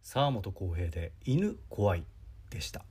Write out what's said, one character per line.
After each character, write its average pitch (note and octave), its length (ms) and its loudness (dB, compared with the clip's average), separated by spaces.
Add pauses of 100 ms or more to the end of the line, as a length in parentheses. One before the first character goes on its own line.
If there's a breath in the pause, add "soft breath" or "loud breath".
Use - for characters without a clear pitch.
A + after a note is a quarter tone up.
(140)
川 C#3 160 6
本 G#2 220 0
浩 F2+ 240 -2
平 E2+ 140 0
で E2 220 -4 (140)
「犬 F3+ 320 4 (120)
怖 G2+ 260 4
い」 E2+ 80 -4 (480)
で - 100 -6
し - 80 -6
た。 - 220 -10